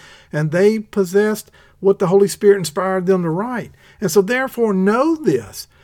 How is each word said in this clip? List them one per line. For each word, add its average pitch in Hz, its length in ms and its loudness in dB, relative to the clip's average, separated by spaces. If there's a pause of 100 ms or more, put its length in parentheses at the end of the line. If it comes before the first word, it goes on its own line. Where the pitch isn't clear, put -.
(340)
and 151 180 -2
they 208 280 2
possessed 208 720 -2 (280)
what 196 200 0
the 190 80 0
Holy 202 220 2
Spirit 202 280 4
inspired 190 480 -4
them 185 180 2
to 165 60 -2
write. 202 420 -6 (280)
And 190 100 -4
so 202 120 4
therefore 240 520 -2
know 226 420 2
this. 180 520 -4 (160)